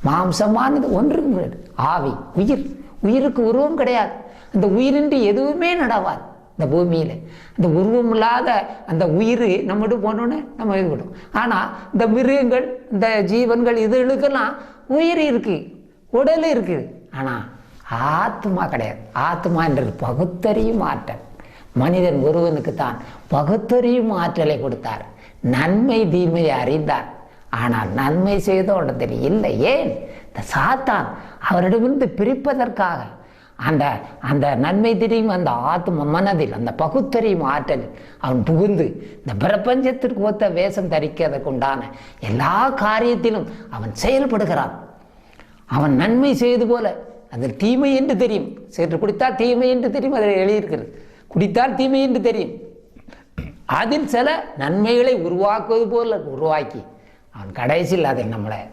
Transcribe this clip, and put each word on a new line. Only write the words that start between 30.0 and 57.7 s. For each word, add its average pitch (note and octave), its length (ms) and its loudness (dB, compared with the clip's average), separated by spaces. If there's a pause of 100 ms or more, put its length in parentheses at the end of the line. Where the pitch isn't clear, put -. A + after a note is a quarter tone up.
இந்த - 240 -12
சாத்தான் A#3 600 0 (340)
அவரிடமிருந்து A3+ 720 2
பிரிப்பதற்காக A#3+ 840 -2 (600)
அந்த, C#3+ 240 2 (400)
அந்த C#3+ 220 0 (120)
நன்மை G3 380 2
தெரியும் A3 400 2
அந்த E3+ 160 0 (160)
ஆத்ம E3+ 400 -2
மனதில் D#3+ 480 0
அந்த A#2 200 -4
பகுத்தறியும் F3+ 720 0
ஆற்றலில் C#3+ 500 -4 (220)
அவன் B2+ 240 0
புகுந்து E3 420 2 (300)
இந்த - 220 -8
பிரபஞ்சத்திற்கு B3 840 0
ஒத்த G#3 280 0
வேஷம் F#3 420 -2
தரிக்கிறதுக்கு D3 580 -2
உண்டான C3 380 -2 (320)
எல்லா C3 340 0 (220)
காரியத்திலும் A3 720 0 (220)
அவன் A2 280 -8
செயல்படுகிறான். G#3+ 760 0 (960)
அவன் C#3+ 260 2
நன்மை A#3+ 400 4
செய்து A#3+ 320 2
போல A#3 200 2 (420)
அதில் A#2+ 280 -6
தீமை B3+ 360 2
என்று C4+ 240 2
தெரியும், G#3+ 300 0 (260)
சற்று E3 240 0
குடித்தால் - 380 0
தீமை B3 340 2
என்று B3 220 2
தெரியும், C4+ 260 -2
அதில் G#3 220 2
எழுதியிருக்கிறது, F#3 480 0 (400)
குடித்தால் A#3 480 2
தீமை C4+ 260 2
என்று B3+ 200 2
தெரியும். A3+ 340 -2 (1160)
அதில் A#3 380 0
சில A#3+ 200 2 (280)
நன்மைகளை A3 640 2
உருவாக்குவது G3+ 680 2
போல A3+ 300 0 (100)
உருவாக்கி D3 540 -2 (520)
அவன் G2 200 -14
கடைசியில் D#3 580 0